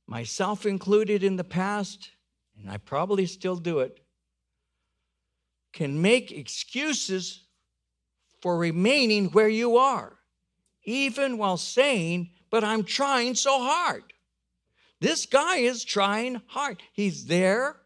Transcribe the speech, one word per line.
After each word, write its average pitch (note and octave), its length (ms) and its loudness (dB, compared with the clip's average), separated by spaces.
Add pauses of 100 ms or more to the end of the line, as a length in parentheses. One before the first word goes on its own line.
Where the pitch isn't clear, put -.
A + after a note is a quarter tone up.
myself F#3 580 -4
included G3+ 580 0
in G3 120 0
the F3+ 80 -4
past, G3 680 -6 (480)
and G2+ 120 -16
I G2+ 80 -8
probably F#3 480 -2
still F3+ 300 -4
do E3 240 -2
it, - 260 -4 (1700)
can D3 260 -4
make A3 320 2
excuses F#3+ 1080 -6 (1000)
for F3+ 160 0
remaining G3 760 2
where G#3+ 180 6
you A#3 280 2
are, B3 420 2 (640)
even C4 560 -2
while F#3+ 180 0
saying, F3+ 720 0 (220)
"But A3 120 2
I'm G#3+ 200 0
trying C4 500 0
so C4+ 300 2
hard." D4+ 500 -2 (840)
This D#4+ 260 0
guy E4 320 2
is A#3+ 260 0
trying G#3+ 640 -2
hard. B3+ 380 -8 (100)
He's E3+ 320 -2
there. F#3+ 600 0